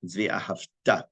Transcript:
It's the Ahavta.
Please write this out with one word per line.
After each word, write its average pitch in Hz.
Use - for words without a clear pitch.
It's 90
the 101
Ahavta. -